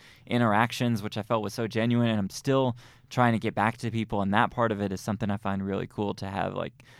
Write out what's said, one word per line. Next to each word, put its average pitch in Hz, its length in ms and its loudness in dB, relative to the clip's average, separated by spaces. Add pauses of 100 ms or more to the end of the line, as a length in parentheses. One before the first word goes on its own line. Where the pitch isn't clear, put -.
(260)
interactions, 117 760 2
which 104 140 -8
I 107 60 -4
felt 110 200 0
was 98 120 -4
so 117 140 -4
genuine, 117 400 2
and 110 100 0
I'm 98 120 -2
still 131 460 0 (340)
trying 120 220 4
to 113 60 2
get 107 160 -2
back 110 240 0
to 117 120 -6
people, 107 320 -2
and 98 120 0
that 110 160 4
part 117 220 2
of 101 80 -2
it 101 100 0
is 92 100 -6
something 104 300 -2
I 101 60 -2
find 98 280 -4
really 98 220 -2
cool 101 280 -4
to - 140 -8
have, 95 260 -4
like, 87 280 -8 (180)